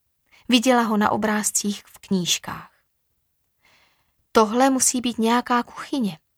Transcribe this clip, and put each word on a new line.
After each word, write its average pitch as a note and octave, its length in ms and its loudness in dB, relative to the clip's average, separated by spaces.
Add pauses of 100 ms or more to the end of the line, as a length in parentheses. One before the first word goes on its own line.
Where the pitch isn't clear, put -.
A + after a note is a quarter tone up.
(480)
Viděla A#3+ 340 4
ho A3 140 0
na G#3 140 2
obrázcích G#3 760 -2
v - 120 -20
knížkách. F3 720 -4 (1600)
Tohle A#3 380 4
musí B3+ 300 0
být A#3 180 -6
nějaká A#3+ 440 0
kuchyně, A3 560 -6 (200)